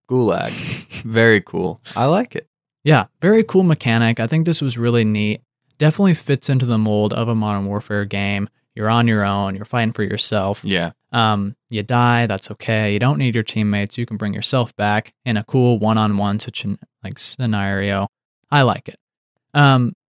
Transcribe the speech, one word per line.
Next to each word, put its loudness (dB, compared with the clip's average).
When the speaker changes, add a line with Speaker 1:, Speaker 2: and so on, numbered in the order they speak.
Speaker 1:
Gulag. 0
Speaker 2:
<laughs> -12
Speaker 1:
Very 4
cool. -6
I 0
like 0
it. -10
Speaker 2:
Yeah, 4
very 4
cool 2
mechanic. 2
I -2
think 0
this 0
was -4
really 2
neat. -2
Definitely 4
fits -4
into 2
the 0
mold 2
of -2
a 0
Modern -2
Warfare -4
game. -4
You're -4
on 4
your 2
own. -2
You're -10
fighting -2
for -4
yourself. -2
Speaker 1:
Yeah. -2
Speaker 2:
Um, 0
you -6
die, 2
that's -6
okay. -2
You 0
don't 0
need -2
your 0
teammates. -2
You -4
can -10
bring -4
yourself -2
back -2
in -2
a -2
cool 2
one-on-one 0
situ-, -8
like, -10
scenario. -2
I 4
like 0
it. -18
Um, 4